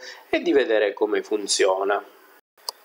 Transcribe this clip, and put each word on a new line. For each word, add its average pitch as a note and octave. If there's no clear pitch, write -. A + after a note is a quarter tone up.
e -
di F3
vedere A2
come G#2+
funziona. G2